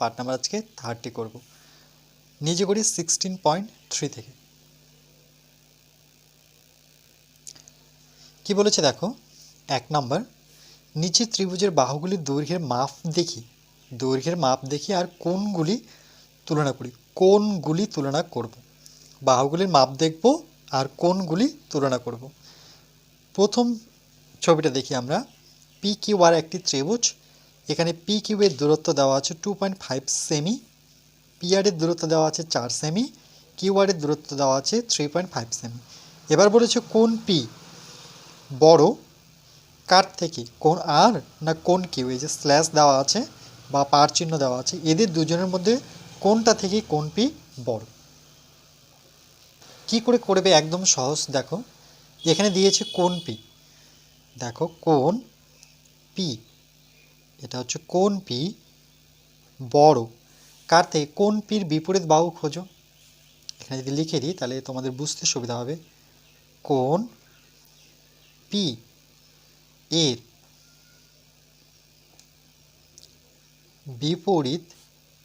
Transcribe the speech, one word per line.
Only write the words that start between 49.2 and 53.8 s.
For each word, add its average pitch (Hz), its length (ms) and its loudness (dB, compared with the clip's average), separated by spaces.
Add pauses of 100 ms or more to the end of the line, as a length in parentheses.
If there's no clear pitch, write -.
কি 226 160 -2
করে 240 140 4 (100)
করবে? 185 200 4 (120)
একদম 165 220 -4 (120)
সহজ। 147 260 -2 (180)
দেখো, 156 200 -6 (720)
এখানে 196 260 2
দিয়েছে 190 260 4 (160)
কোণ 180 140 2 (120)
পি। 113 100 -8 (1040)